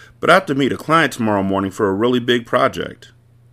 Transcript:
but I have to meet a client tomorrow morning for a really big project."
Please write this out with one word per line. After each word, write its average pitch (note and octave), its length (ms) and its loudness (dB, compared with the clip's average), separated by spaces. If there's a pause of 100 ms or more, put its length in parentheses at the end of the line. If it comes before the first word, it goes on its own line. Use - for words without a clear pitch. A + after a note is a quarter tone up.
(200)
but - 100 -2
I D#3+ 40 8
have F#3 140 2
to D3 80 -2
meet C3 180 0
a F#2+ 40 -8
client D#3 360 2
tomorrow G#2+ 280 0
morning F#2+ 300 -2
for G#2+ 160 -2
a F#2+ 60 0
really A#2+ 260 0
big A#2+ 260 0
project." - 680 -4 (400)